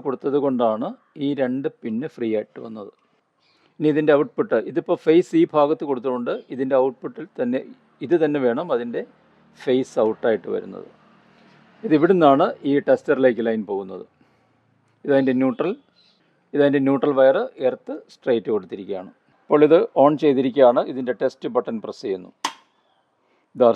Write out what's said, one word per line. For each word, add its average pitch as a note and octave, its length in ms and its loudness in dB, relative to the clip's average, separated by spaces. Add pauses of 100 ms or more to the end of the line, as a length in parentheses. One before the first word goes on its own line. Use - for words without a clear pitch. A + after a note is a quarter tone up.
കൊടുത്തത് C3+ 400 -4
കൊണ്ടാണ് A#2+ 420 0 (380)
ഈ - 20 -2 (140)
രണ്ട് C3 260 -4 (140)
പിന്ന് A#2 340 -8
ഫ്രീ A#2 220 -6
ആയിട്ട് G#2 280 -10
വന്നത്. A2 240 -16 (880)
ഇനി D3+ 140 0
ഇതിൻ്റെ D3+ 260 4
ഔട്ട്പുട്ട്, B2+ 380 -2 (140)
ഇതിപ്പോൾ E3+ 340 -4
ഫേസ് E3+ 360 2
ഈ - 20 6 (120)
ഭാഗത്ത് D3+ 340 0
കൊടുത്തതുകൊണ്ട് B2 440 -4 (220)
ഇതിൻ്റെ C3+ 200 -2 (100)
ഔട്ട്പുട്ടിൽ C3 420 -8 (120)
തന്നെ B2+ 220 -2 (460)
ഇത് E3+ 160 2
തന്നെ D3 220 -2
വേണം C#3+ 300 -2
അതിൻ്റെ A#2+ 280 -6 (600)
ഫേസ് C3 300 -2 (120)
ഔട്ടായിട്ട് A2 480 -2
വരുന്നത്. F#2 320 -12 (1000)
ഇതിവിടുന്നാണ് D#3 600 4 (240)
ഈ - 20 2 (140)
ടെസ്റ്ററിലേക്ക് B2+ 640 0
ലൈൻ A2 200 -2
പോകുന്നത്. F#2+ 360 -10 (1000)
ഇതതിൻ്റെ C3+ 380 2
ന്യൂട്രൽ, D3+ 320 -2 (800)
ഇതതിൻ്റെ C#3+ 320 2
ന്യൂട്രൽ C#3 340 0
വയർ C3+ 180 6 (300)
എർത്ത് A#3 260 -10 (200)
സ്ട്രെയിറ്റ് A#2 400 -4
കൊടുത്തിരിക്കുകയാണ്. F#2+ 580 -10 (320)
അപ്പോൾ D3 200 4
ഇത് D#3+ 140 6 (240)
on D3 180 6
ചെയ്തിരിക്കുകയാണ്. C3 600 4 (100)
ഇതിൻ്റെ B2+ 300 -6
ടെസ്റ്റ് C3+ 340 -6
ബട്ടൺ A#2 280 -4
പ്രസ് - 220 -14
ചെയ്യുന്നു. F#2 240 -8 (1300)
ഇത് B2+ 120 2
ആർ A2+ 80 4